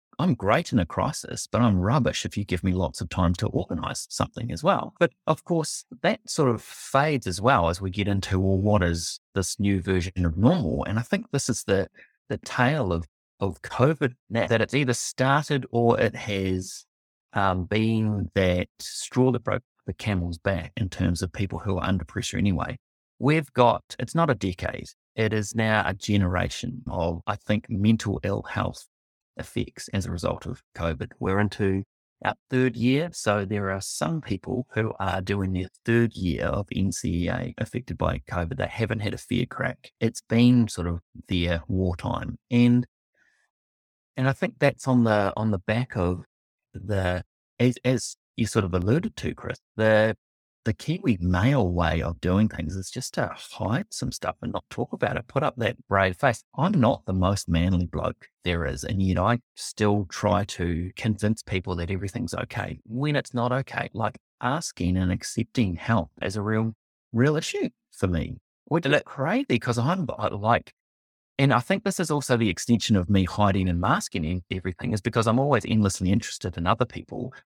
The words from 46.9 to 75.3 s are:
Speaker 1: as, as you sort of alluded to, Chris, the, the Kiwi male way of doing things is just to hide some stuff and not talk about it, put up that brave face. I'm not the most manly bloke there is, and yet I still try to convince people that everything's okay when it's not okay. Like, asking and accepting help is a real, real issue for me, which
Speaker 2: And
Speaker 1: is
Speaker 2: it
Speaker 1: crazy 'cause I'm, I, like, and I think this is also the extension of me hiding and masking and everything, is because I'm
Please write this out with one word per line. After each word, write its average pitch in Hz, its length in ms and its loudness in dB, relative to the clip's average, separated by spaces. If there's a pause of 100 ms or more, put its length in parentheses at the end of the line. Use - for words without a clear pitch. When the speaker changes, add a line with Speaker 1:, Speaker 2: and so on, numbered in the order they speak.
Speaker 1:
as, 123 240 4
as 123 320 0 (200)
you 117 100 0
sort 104 180 2
of 87 80 -2
alluded 104 440 0
to, - 180 -4
Chris, - 240 -10 (180)
the, 110 400 4 (480)
the 113 80 2
Kiwi 147 480 -2
male 92 500 2
way 82 320 2
of - 180 -4
doing 98 280 2
things 80 260 -6
is 95 160 -8
just - 240 -10
to 113 180 -2
hide 117 580 -4
some - 200 -6
stuff - 320 -6
and 92 100 -6
not - 160 -6
talk - 240 -6
about - 240 -2
it, - 120 -6
put 139 160 -2
up 147 140 -2
that 107 180 0 (100)
brave 98 300 2
face. 127 260 0 (160)
I'm 175 140 2
not 127 340 2
the 95 60 -2
most 95 360 2
manly 87 380 2
bloke 82 400 -6 (160)
there 85 240 -2
is, 67 160 -6
and 98 180 -2
yet 92 160 2
I 107 220 2 (160)
still 104 560 0
try 95 340 2
to 87 520 -4
convince 107 460 -2
people 92 340 -4
that 87 140 -6
everything's 95 440 -6
okay - 500 -6
when 139 300 -2
it's - 180 -4
not 123 200 0
okay. 131 400 -4
Like, 107 260 -4 (220)
asking 123 560 -2
and 92 160 2
accepting 107 640 -4
help 107 340 -2 (100)
is 98 140 -4
a 104 80 -4
real, 110 300 0 (400)
real 135 240 4
issue 330 320 -2 (240)
for - 160 0
me, 82 300 -2 (260)
which 170 220 -2
Speaker 2:
And 143 80 4
Speaker 1:
is 143 80 4
Speaker 2:
it - 20 -20
Speaker 1:
crazy 165 560 -2
'cause 120 180 -2
I'm, 160 300 0 (100)
I, 107 100 -2
like, 107 440 0 (640)
and 139 140 6
I 117 80 6
think 196 240 -2
this 196 160 -2
is 165 100 -2
also 135 280 2
the 113 100 4
extension 107 480 2
of 90 140 2
me 95 140 6
hiding 95 440 2
and 87 100 0
masking 104 460 0
and 90 160 -2 (100)
everything, 95 440 -4
is 104 80 -4
because 113 240 0
I'm 117 120 4